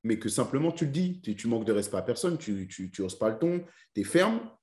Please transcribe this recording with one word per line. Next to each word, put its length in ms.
mais 160
que 100
simplement 440
tu 140
le 40
dis. 320
Tu, 140
tu 100
manques 180
de 80
respect 260
à 40
personne, 340
tu, 300
tu, 240
tu 120
hausses 160
pas 120
le 80
ton, 240
t'es 80
ferme 380